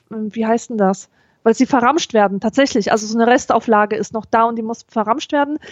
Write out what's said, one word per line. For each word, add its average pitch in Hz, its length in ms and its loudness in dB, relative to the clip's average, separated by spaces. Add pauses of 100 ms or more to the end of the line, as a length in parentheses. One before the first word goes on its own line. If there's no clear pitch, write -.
(120)
ähm, 214 220 -8
wie 226 120 -4
heißt 233 240 -2
denn 233 80 -6
das? 196 320 0 (360)
Weil 226 100 4
sie 262 100 2
verramscht 262 480 0
werden, 202 280 2
tatsächlich. 247 500 0
Also 220 160 0
so 220 100 -4
eine 233 100 4
Restauflage 226 680 2
ist - 160 -6
noch 214 140 -8
da 226 180 2
und 233 140 -2
die 233 60 -6
muss 226 260 -10
verramscht 226 420 -4
werden. 294 280 -2 (120)